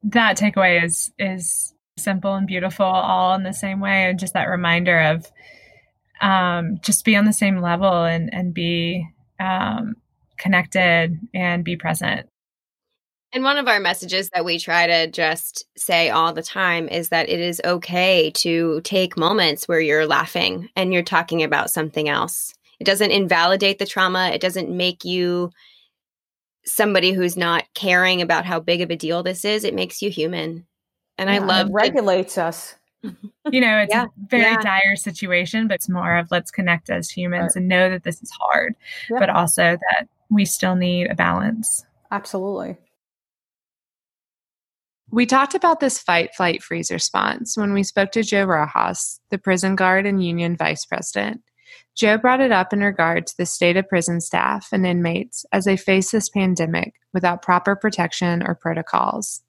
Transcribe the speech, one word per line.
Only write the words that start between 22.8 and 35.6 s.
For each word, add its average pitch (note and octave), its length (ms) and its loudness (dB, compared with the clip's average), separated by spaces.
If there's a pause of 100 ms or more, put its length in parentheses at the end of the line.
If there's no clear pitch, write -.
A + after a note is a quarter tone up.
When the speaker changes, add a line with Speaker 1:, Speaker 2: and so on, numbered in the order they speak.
Speaker 2:
doesn't G3 280 2
invalidate F#3+ 680 2
the G3 80 -2
trauma. F#3 460 0
It - 80 -4
doesn't F#3 280 -2
make F3+ 340 -4
you F3 460 -2 (1160)
somebody F#3+ 460 2
who's F3+ 240 0
not E3+ 380 0
caring F#3 480 2
about E3+ 240 -2
how F3 140 -4
big E3+ 220 -2
of E3+ 100 -4
a E3+ 40 -2
deal E3+ 280 -4
this F#3 200 -6
is. G#3+ 200 -2
It G#3 100 -4
makes F#3 280 -6
you G3+ 100 -2
human. E3 540 -6 (520)
And F#3+ 120 -2
I G3+ 60 4
Speaker 3:
Yeah, G3 100 0
Speaker 2:
love F#3 220 4
Speaker 3:
it - 20 -2
Speaker 2:
the G3 40 -6
Speaker 3:
regulates G#3 640 2
us. E3 380 -6 (760)
Speaker 1:
You B3+ 100 4
know, A3 180 4
it's G#3 140 2
Speaker 2:
Yeah, A#3+ 120 2
Speaker 1:
a - 40 -12 (200)
very A#3+ 140 4
Speaker 2:
yeah. A3 180 2
Speaker 1:
dire G3 340 2
situation, F#3 720 -2